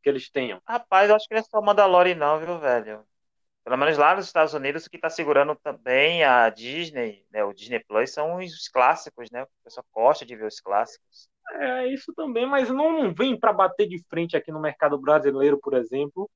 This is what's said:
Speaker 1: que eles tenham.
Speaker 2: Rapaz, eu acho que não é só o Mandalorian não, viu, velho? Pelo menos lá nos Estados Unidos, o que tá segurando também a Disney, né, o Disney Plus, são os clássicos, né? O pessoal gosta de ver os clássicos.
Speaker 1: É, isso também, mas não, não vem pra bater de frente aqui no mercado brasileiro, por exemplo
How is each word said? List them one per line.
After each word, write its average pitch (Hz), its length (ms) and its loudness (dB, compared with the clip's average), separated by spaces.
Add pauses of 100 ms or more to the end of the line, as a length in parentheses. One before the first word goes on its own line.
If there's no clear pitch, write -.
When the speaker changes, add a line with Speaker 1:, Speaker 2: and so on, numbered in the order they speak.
Speaker 1:
que - 40 2
eles 139 220 -2
tenham. 120 340 -6
Speaker 2:
Rapaz, 208 460 2
eu 208 60 8
acho 214 120 -4
que - 60 -10
não 220 80 -2
é - 20 -14
só - 160 -2
o 208 60 -4
Mandalorian 185 500 6
não, 151 240 0
viu, 170 200 -8
velho? 110 440 -2 (600)
Pelo 127 140 -2
menos 147 200 2
lá 151 180 6
nos 190 100 -6
Estados 156 280 0
Unidos, 143 320 -6
o - 40 -20
que 170 100 -20
tá 165 100 -4
segurando 147 460 0
também 147 680 0
a 123 260 6
Disney, 123 800 -8
né, 107 120 -2
o 101 100 -4
Disney 113 260 -8
Plus, 113 320 -2
são 160 260 -6
os 175 300 -12
clássicos, 131 640 -2
né? 123 120 -10
O - 40 -14 (160)
pessoal - 280 -20
gosta 135 340 2
de 120 100 -16
ver 107 100 -10
os - 140 -10
clássicos. - 680 -6 (240)
Speaker 1:
É, 254 340 -6
isso 277 260 -10
também, 254 340 -6
mas 269 220 0
não, 285 220 0
não 277 220 -2
vem 247 260 -2
pra 220 140 2
bater 196 340 0
de 175 220 -12
frente 170 260 -4
aqui 156 160 -4
no 156 80 -10
mercado 147 380 -2
brasileiro, 139 600 2
por 139 160 -6
exemplo 139 600 -4